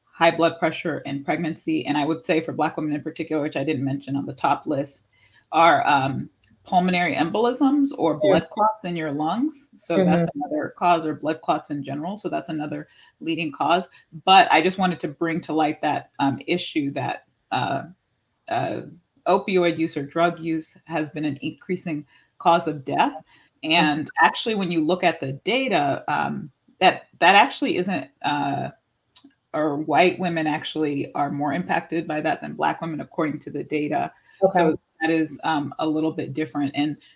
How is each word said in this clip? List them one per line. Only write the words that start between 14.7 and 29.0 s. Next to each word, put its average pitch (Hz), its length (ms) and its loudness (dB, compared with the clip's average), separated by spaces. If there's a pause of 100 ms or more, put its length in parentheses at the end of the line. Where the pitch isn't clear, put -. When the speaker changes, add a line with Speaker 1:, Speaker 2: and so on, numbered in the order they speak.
Speaker 1:
wanted 180 220 0
to 160 80 -4
bring 160 340 -4
to 147 100 -8
light 151 300 0
that, 143 280 -2 (100)
um, 139 260 0
issue 160 460 -2
that, 131 320 -6 (280)
uh, 127 300 -2 (640)
uh, 135 320 -2 (460)
opioid 180 500 2
use 160 180 -4
or 143 100 -6
drug 165 360 0
use 160 340 -6 (100)
has 156 260 -6
been 156 160 -6
an 135 160 -6
increasing 160 640 -8 (320)
cause 175 280 4
of 147 160 -6
death. 165 400 -2 (400)
And 156 440 2
Speaker 2:
Mm-hmm. - 180 2
Speaker 1:
actually, 220 300 2
when 190 160 -2
you 170 100 0
look 175 240 0
at 165 160 2
the 135 120 -6
data, 180 760 0
um, 147 420 -2 (280)
that, - 300 2 (100)
that 180 160 6
actually 240 420 4
isn't, 180 320 -2 (140)
uh, 139 480 -2 (840)